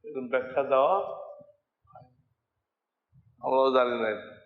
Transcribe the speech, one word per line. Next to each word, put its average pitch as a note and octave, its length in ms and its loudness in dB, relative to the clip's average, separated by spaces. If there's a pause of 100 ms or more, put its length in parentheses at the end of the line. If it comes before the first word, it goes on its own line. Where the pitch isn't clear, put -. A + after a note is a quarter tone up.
এরকম B2+ 240 -10
ব্যাখ্যা B2+ 340 -2
দেওয়া C3+ 340 2 (2500)
আমরাও C3+ 340 2
জানি B2 300 2
না। G#2+ 320 -6 (100)